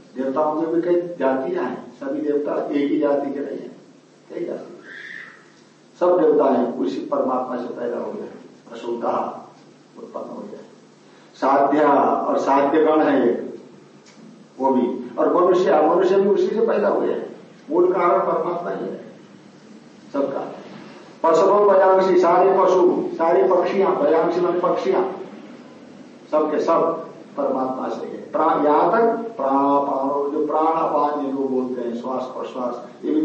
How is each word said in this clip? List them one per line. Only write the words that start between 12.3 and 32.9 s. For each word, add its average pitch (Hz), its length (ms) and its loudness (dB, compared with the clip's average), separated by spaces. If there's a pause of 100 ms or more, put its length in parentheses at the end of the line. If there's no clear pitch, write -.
साध्य 143 460 2
गण 156 160 4
है 135 280 4
एक, - 320 -4 (1000)
वो 135 120 2
भी, 123 160 2 (320)
और - 160 2
मनुष्य, 180 480 4
मनुष्य 185 380 4
भी 202 80 4
उसी 185 180 4
से - 200 0
पैदा 208 220 2
हुए - 240 0
हैं, - 240 -8 (340)
मूल 180 220 4
कारण 175 260 2
परमात्मा 170 520 -2
ही - 140 -6
है - 160 -8 (1120)
सबका। - 280 -2 (840)
पशवो 196 420 4
वयांसी, 190 560 6
सारे 185 320 4
पशु, 185 520 4 (100)
सारी 175 280 2
पक्षियां, 185 500 2
वयांसी 165 480 2
माने 175 200 0
पक्षियां, 180 420 0 (1300)
सबके 151 300 0
सब - 460 0 (300)
परमात्मा 131 520 -4
से - 180 -8
है। - 260 -14
प्रा-, 151 320 0
यहाँ 147 280 4
तक 226 280 2 (160)
प्राणापानो, 143 960 0
जो 151 160 -2
प्राण 156 200 0
अपान 147 580 0
जिनको 135 200 -4
बोलते 123 360 -2
हैं, 117 200 -6
श्वास 127 220 -6
प्रश्वास, - 680 -8 (160)